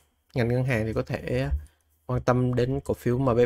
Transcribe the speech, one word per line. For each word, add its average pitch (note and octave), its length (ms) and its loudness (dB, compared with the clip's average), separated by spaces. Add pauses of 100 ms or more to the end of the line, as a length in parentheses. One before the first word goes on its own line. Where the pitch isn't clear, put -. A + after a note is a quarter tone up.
(360)
ngành A#2 120 0
ngân B2+ 160 0
hàng A#2+ 220 0
thì A2 80 -4
có - 80 -2
thể B2+ 480 -4 (560)
quan B2 160 -2
tâm B2 340 2
đến B2+ 300 0
cổ A#2 80 -2
phiếu A#2+ 240 0
M C3+ 80 -2
B A#2 200 4